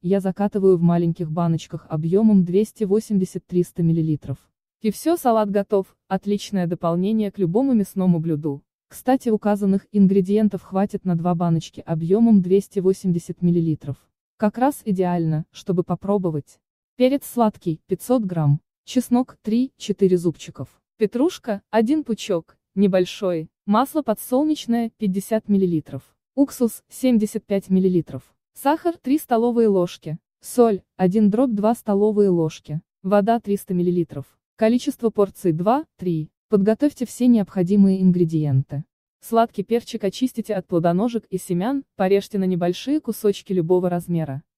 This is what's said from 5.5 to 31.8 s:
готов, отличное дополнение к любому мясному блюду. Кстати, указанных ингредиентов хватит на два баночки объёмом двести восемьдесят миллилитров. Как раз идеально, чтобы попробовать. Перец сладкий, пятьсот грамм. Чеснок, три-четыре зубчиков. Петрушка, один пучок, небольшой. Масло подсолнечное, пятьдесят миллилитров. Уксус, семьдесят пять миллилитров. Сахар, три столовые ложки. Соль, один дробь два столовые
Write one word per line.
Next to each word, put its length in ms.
готов, 460
отличное 580
дополнение 640
к 80
любому 340
мясному 480
блюду. 420
Кстати, 420
указанных 640
ингредиентов 680
хватит 440
на 100
два 180
баночки 460
объёмом 640
двести 380
восемьдесят 600
миллилитров. 560
Как 220
раз 260
идеально, 680
чтобы 320
попробовать. 760
Перец 280
сладкий, 640
пятьсот 380
грамм. 360
Чеснок, 560
три-четыре 800
зубчиков. 500
Петрушка, 720
один 340
пучок, 540
небольшой. 760
Масло 380
подсолнечное, 960
пятьдесят 500
миллилитров. 540
Уксус, 560
семьдесят 560
пять 240
миллилитров. 520
Сахар, 400
три 220
столовые 480
ложки. 500
Соль, 420
один 320
дробь 220
два 240
столовые 540